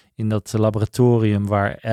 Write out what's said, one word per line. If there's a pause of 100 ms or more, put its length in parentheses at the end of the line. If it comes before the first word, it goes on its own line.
(140)
in
dat
laboratorium
waar (140)